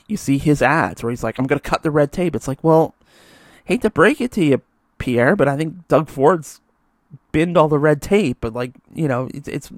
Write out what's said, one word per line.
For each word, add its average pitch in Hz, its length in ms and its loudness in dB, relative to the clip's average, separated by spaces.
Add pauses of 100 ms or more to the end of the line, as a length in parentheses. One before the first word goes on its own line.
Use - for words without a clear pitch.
you 214 100 -6
see 139 220 -2
his 147 240 2
ads 131 400 0
where 117 80 -4
he's 120 120 -8
like, 113 160 -6
"I'm 131 80 -2
gonna 139 140 0
cut - 220 -4
the 160 80 -2
red 147 200 2
tape." 175 240 -2
It's - 140 -8
like, - 160 -6
well, 160 300 4 (720)
hate - 180 -2
to 214 80 0
break 214 280 0
it - 140 -4
to 180 120 0
you, 135 180 2 (340)
Pierre, 127 400 0
but 151 100 2
I 139 120 0
think 160 300 -8
Doug 156 200 2
Ford's 151 540 0 (720)
binned 170 240 0
all 156 100 6
the 151 100 2
red 147 240 2
tape, 196 400 0
but, 117 120 -6
like, 123 180 -6 (240)
you 160 140 -2
know, 127 260 -2
it's, 143 140 -14
it's, - 300 -8